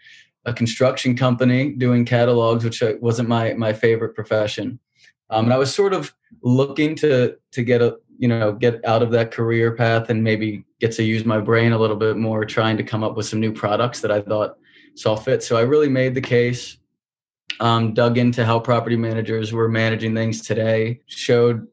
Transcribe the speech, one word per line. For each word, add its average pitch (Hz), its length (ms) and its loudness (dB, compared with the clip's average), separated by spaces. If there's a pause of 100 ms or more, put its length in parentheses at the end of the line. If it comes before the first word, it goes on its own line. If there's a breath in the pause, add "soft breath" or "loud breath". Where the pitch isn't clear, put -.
(460 loud breath)
a 120 80 -4
construction 123 640 0
company 127 560 2
doing 123 320 2
catalogs, 117 580 2
which, 113 180 -4
uh, 110 200 2
wasn't 117 260 0
my, 117 240 0
my 110 220 -2
favorite 113 400 0
profession. 107 640 -4 (500 soft breath)
Um, 110 160 0
and 120 80 4
I 131 60 4
was 135 160 0
sort 196 180 2
of 156 220 -4 (280)
looking 139 540 0
to, 131 400 2 (160)
to 123 100 -4
get 120 200 2
a, 117 160 0 (200)
you 123 100 0
know, 113 240 0
get 117 340 0
out 113 160 2
of 113 80 0
that 113 220 0
career 117 400 0
path 113 360 0
and 113 160 0
maybe 107 400 -2 (160)
get 113 120 0
to 113 100 -2
use 110 220 0
my 110 140 0
brain 113 340 2
a 113 60 2
little 107 180 0
bit 107 200 0
more, 110 280 -2
trying 110 320 0
to 107 60 -2
come 107 200 -4
up 107 140 -4
with 104 100 -4
some 110 140 -4
new 110 120 0
products 110 480 -2
that 107 100 -2
I 104 100 0
thought 104 360 -4 (380 soft breath)
saw 107 220 0
fit. - 260 -2
So 120 140 0
I 117 60 4
really 147 260 4
made 131 260 0
the 131 60 -4
case, 120 580 -2 (840)
um, 113 320 2
dug 120 240 2
into 120 280 2
how 117 160 2
property 117 360 0
managers 113 560 -4
were 113 160 0
managing 110 460 0
things 113 260 -2
today, 110 680 -2
showed 120 680 0